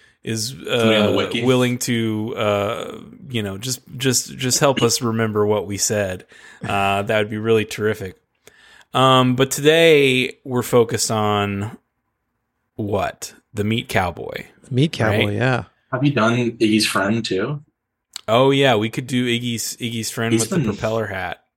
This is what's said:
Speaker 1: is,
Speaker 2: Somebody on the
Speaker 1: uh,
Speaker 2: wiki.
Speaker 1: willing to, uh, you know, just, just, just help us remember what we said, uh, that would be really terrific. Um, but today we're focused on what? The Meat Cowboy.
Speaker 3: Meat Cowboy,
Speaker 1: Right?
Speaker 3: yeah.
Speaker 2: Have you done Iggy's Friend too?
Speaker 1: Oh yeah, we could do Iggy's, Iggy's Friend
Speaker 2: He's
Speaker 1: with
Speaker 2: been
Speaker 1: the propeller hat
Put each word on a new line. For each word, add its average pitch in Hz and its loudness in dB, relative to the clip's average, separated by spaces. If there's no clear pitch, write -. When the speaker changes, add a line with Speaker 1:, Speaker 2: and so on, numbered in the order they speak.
Speaker 1:
is, 113 -6
Speaker 2:
Somebody - -12
on 104 4
the 104 2
Speaker 1:
uh, 101 2
Speaker 2:
wiki. 113 -2
Speaker 1:
willing 123 2
to, 113 -2
uh, 104 -2
you 120 -4
know, 98 -6
just, 123 -8
just, 127 -2
just 127 -2
help 139 4
us 117 2
remember 110 0
what 104 0
we 101 -8
said, 95 -2
uh, 101 0
that 110 0
would 107 0
be 107 -6
really 110 2
terrific. 104 -4
Um, 127 4
but 131 2
today 143 4
we're 123 -2
focused 120 2
on 104 0
what? 101 -4
The 104 -2
Meat 110 -2
Cowboy. - -4
Speaker 3:
Meat 135 2
Cowboy, 110 0
Speaker 1:
Right? 104 -2
Speaker 3:
yeah. 120 -2
Speaker 2:
Have 127 -4
you 147 2
done 120 0
Iggy's 110 2
Friend 104 -2
too? 127 -4
Speaker 1:
Oh 127 4
yeah, 135 4
we 107 0
could 131 -6
do 123 0
Iggy's, 120 -4
Iggy's 113 -6
Friend 113 -2
Speaker 2:
He's 113 2
Speaker 1:
with 110 -4
Speaker 2:
been 175 0
Speaker 1:
the 107 -2
propeller 110 -2
hat 95 -8